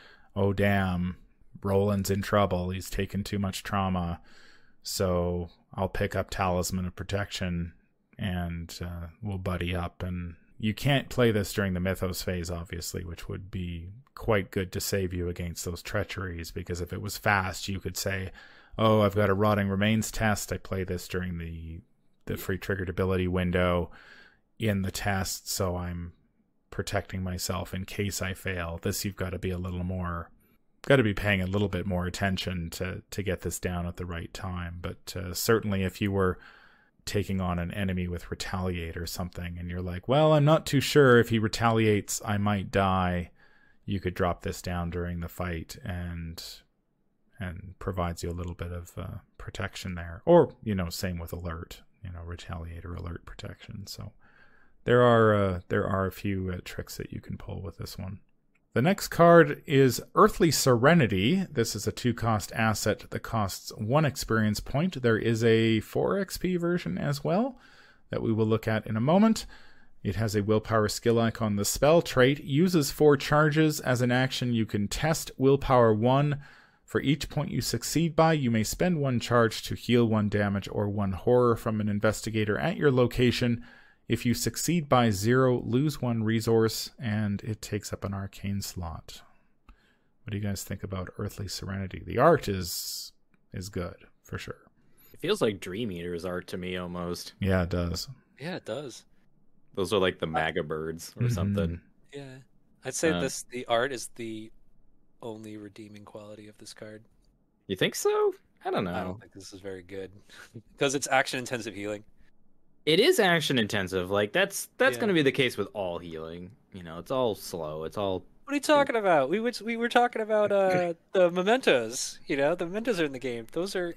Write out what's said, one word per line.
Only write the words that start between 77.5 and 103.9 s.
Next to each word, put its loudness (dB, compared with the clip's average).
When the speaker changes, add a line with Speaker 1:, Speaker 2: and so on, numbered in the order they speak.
Speaker 1:
you -2
succeed -2
by, 6
you 2
may 4
spend 0
one 2
charge 2
to -6
heal 4
one 2
damage 0
or -2
one -2
horror 4
from -2
an 0
investigator 0
at -2
your 4
location. 2
If 0
you 4
succeed -2
by 6
zero, 4
lose 0
one -2
resource, 2
and -2
it -6
takes -6
up -8
an -4
arcane -6
slot. -10
What -12
do -4
you -6
guys -4
think -10
about -8
Earthly -8
Serenity? -8
The -4
art 4
is, -6
is -10
good, -8
for -10
sure. -12
Speaker 2:
It -20
feels 0
like 0
Dream -6
Eater's -6
art -6
to -8
me, -6
almost. -8
Speaker 1:
Yeah, 4
it -4
does. -2
Speaker 3:
Yeah, -8
it -16
does. -10
Speaker 2:
Those -2
are, 4
like, 2
the -2
Speaker 3:
Uh, -4
Speaker 2:
MAGA -2
birds -8
or -4
Speaker 1:
Mm-hmm. 0
Speaker 2:
something. -2
Speaker 3:
Yeah. -14
I'd -8
say 2
Speaker 2:
Uh, 0
Speaker 3:
this, -4
the -10
art 0